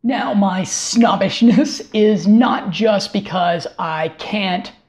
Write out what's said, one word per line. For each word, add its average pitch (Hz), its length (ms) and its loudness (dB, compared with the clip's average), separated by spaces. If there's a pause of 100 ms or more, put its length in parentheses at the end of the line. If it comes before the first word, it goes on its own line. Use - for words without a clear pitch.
Now, 233 320 -2
my 190 300 0
snobbishness 226 1160 2 (120)
is 208 360 2
not 233 420 4
just 202 420 0
because 175 540 -2 (120)
I 160 400 -4
can't 185 520 -6 (180)